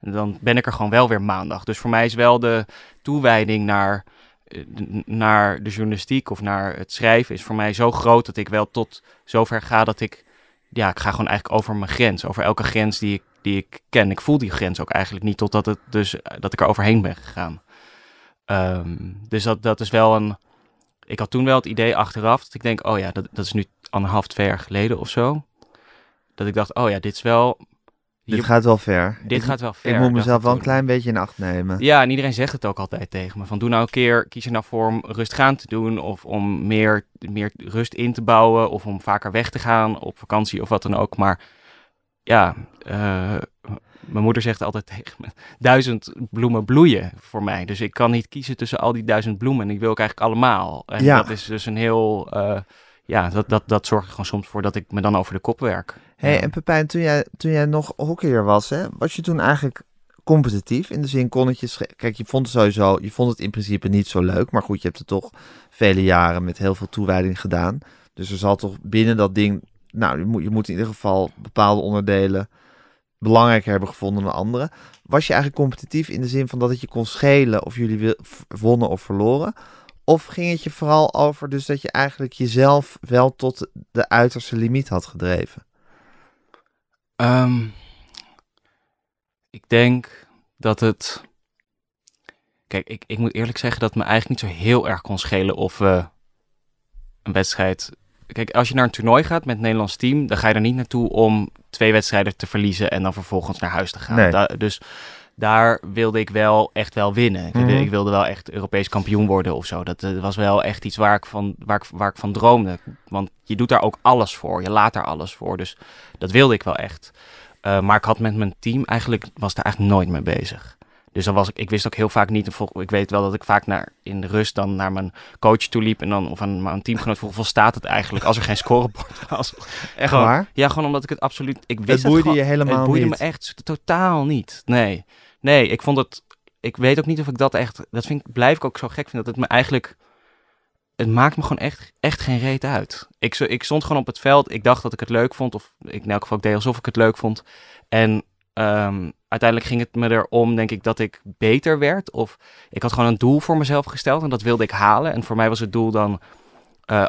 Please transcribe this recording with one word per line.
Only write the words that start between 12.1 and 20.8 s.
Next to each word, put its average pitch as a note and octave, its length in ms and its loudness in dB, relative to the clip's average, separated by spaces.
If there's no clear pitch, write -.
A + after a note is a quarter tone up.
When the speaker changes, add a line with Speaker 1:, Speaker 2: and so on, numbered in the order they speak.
Speaker 1:
over - 160 -4
elke A2 200 0
grens G#2+ 360 -2
die G2+ 160 -2
ik, G2 80 -8
die G2+ 160 -2
ik - 320 -8
ken. G#2 220 4
Ik F#2+ 100 -4
voel D3 180 2
die A#2 120 -2
grens F#2 300 -4
ook - 100 -8
eigenlijk G2 340 -4
niet G#2 120 0
totdat G#2 300 0
het G#2 120 -2
dus, G#2+ 320 -4
eh, - 180 -14
dat G2 120 -6
ik - 80 -10
er - 60 4
overheen G#2+ 360 2
ben F#2 140 -4
gegaan. E2+ 460 -12
Ehm, F#2 520 -2
dus G#2+ 140 -2
dat, A2 200 -2
dat A2 180 0
is G#2+ 100 -6
wel A2 260 6
een, G#2+ 200 -2